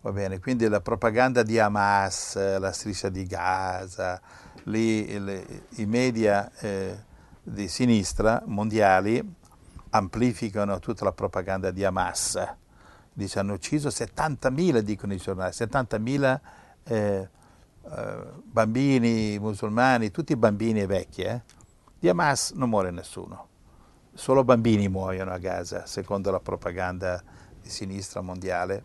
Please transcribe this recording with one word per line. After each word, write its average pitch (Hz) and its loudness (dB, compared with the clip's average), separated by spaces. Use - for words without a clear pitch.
Va 104 -6
bene, 98 -4
quindi 117 0
la 104 4
propaganda 120 2
di 110 2
Hamas, 101 2
eh, 98 0
la 95 -2
striscia 101 -6
di 95 -6
Gaza, 92 -4
lì 110 0
il, 98 -8
i 107 -4
media, 113 2
eh, 98 -4
di 101 -6
sinistra 113 2
mondiali 107 2
amplificano 104 0
tutta 107 -6
la 95 2
propaganda 95 -2
di 95 -4
Hamas. 92 -2
Dice, 101 -6
"Hanno 101 -2
ucciso 143 -2
settantamila", 139 0
dicono 101 -4
i 98 -4
giornali, 92 -4
"settantamila, 131 0
eh, 101 -2
eh, 104 -10
bambini 113 2
musulmani", 107 2
tutti - -2
bambini 110 4
e 98 2
vecchi, 92 -2
eh. 113 -4
Di 170 0
Hamas 170 2
non 131 -2
muore 95 2
nessuno, 90 -14
solo 135 4
bambini 113 6
muoiono 95 -4
a 90 -6
Gaza, 90 -6
secondo 98 -4
la 92 0
propaganda 90 -4
di - -20
sinistra 98 -10
mondiale. 92 -4